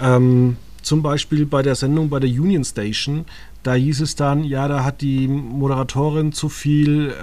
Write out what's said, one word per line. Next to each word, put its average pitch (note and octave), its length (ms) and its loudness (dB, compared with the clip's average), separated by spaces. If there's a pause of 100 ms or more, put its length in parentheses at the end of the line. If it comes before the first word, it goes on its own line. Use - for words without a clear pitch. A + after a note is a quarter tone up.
Ähm, B2+ 540 4 (260)
zum D3+ 220 0
Beispiel D3 420 0
bei C#3+ 160 2
der C3+ 140 2
Sendung D3 340 0
bei C#3 100 -2
der C3+ 100 2
Union D3+ 340 2
Station, B2 640 -4 (360)
da B2+ 120 0
hieß C3 280 2
es D3 140 -4
dann, C#3+ 280 0
ja, C#3 240 -2
da C#3+ 160 -2
hat C3+ 180 -4
die C3+ 260 0
Moderatorin C#3 1040 -2
zu D3+ 180 -4
viel, D3 720 2